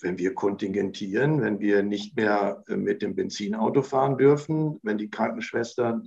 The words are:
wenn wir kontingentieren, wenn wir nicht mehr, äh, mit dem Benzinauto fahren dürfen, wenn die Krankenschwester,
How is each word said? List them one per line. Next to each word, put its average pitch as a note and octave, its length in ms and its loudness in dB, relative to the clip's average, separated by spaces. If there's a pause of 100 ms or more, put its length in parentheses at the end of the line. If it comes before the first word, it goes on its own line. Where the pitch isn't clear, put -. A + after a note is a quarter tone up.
wenn F2+ 160 -4
wir F2+ 160 0
kontingentieren, G2+ 1080 0
wenn G#2+ 180 0
wir G2+ 240 4
nicht G2+ 320 -4
mehr, G#2 520 0
äh, G#2+ 80 -4
mit G2 260 0
dem G2 140 -2
Benzinauto G#2 640 0
fahren C3+ 360 0
dürfen, D3 640 4
wenn G#2+ 160 -2
die G#2+ 120 -6
Krankenschwester, A#2 960 -2